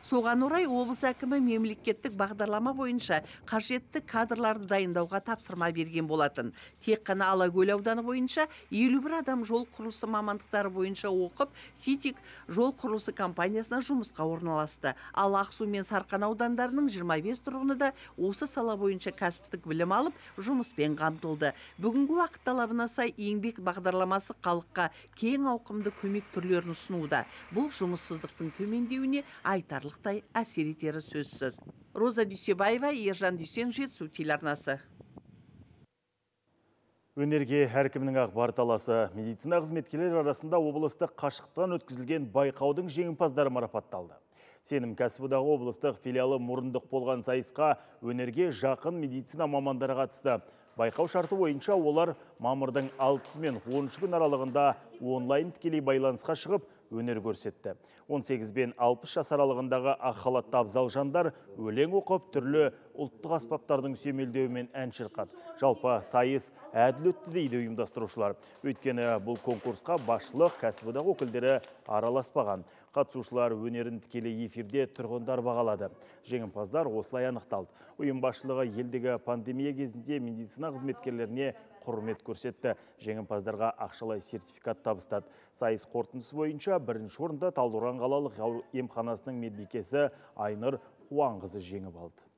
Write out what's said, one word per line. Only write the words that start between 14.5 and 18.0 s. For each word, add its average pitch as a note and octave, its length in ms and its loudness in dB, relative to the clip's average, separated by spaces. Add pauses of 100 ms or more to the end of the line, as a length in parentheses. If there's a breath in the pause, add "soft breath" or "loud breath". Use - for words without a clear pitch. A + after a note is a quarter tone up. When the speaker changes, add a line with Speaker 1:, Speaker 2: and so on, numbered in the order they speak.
Speaker 1:
Ал G3 240 4
Ақсу G3 320 0
мен G3+ 160 -2
Сарқан G3 400 -2
аудандарының A#3+ 640 0
жиырма F3 320 0
бес A3 240 -4
тұрғыны C4+ 320 0
да C#4 160 2 (260 loud breath)